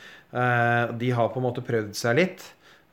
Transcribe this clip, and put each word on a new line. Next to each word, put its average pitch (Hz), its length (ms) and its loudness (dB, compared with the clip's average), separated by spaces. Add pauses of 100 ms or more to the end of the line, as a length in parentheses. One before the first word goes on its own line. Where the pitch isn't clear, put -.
(300)
Eh, 120 560 2 (160)
de 123 80 0
har 120 240 2
på 127 80 -2
en 127 80 0
måte 123 160 -8
prøvd 107 320 -2
seg 117 240 0
litt. - 240 -4 (460)